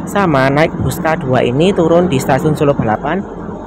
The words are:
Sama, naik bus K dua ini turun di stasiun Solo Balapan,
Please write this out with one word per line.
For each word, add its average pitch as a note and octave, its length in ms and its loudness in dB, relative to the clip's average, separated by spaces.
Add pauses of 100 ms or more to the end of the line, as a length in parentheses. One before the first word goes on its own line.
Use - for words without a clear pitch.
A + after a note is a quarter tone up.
Sama, C#3+ 480 2
naik D#3 160 2 (160)
bus - 160 -4
K D#3+ 160 0
dua B2+ 240 0
ini C3+ 320 2
turun E3+ 320 4
di C3+ 160 0
stasiun D3 320 0
Solo C#3+ 240 0
Balapan, C#3+ 480 -2 (420)